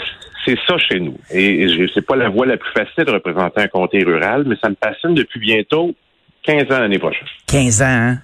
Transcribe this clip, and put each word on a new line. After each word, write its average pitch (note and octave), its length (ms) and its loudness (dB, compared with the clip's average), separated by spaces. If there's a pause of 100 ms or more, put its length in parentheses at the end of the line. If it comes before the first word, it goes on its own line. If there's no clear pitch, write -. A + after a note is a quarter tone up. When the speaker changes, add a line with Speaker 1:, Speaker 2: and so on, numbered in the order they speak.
(460)
Speaker 1:
c'est B2 100 2 (120)
ça F3 100 2
chez F#2+ 220 0
nous. D2 160 -6 (160)
Et, F#2 300 2
et F#2+ 60 4
j'ai, F2+ 240 2
c'est - 140 -2
pas C3+ 80 0
la C3+ 140 0
voie A2+ 180 2
la A#2+ 100 2
plus - 140 -8
facile A#2 340 -2
de C#3 60 0
représenter F#2 520 0
un G2 60 2
comté F#2 360 0
rural, F#2 420 2
mais A2+ 160 0
ça A2 60 2
me G2 80 -2
passionne E3 380 -2
depuis B2 260 -2
bientôt A2 560 0 (480)
quinze D3 260 0
ans C3 80 2
l'année G2+ 220 0
prochaine. - 260 -4 (220)
Speaker 2:
Quinze B2+ 340 2
ans, C3+ 40 4
hein ? B2 380 2